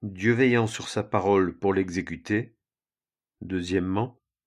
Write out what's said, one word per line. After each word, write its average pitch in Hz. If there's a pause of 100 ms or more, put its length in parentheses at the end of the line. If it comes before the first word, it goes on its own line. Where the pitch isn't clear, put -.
Dieu 98
veillant 120
sur -
sa 104
parole 95
pour 98
l'exécuter. 92 (880)
Deuxièmement, 92 (260)